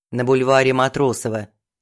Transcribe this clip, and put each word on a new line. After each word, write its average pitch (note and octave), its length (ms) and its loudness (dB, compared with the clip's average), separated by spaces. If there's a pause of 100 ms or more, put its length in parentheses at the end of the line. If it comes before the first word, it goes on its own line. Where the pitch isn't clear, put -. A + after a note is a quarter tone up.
(120)
на A#2+ 120 -4
бульваре C3 500 2
Матросова. B2+ 760 -2 (320)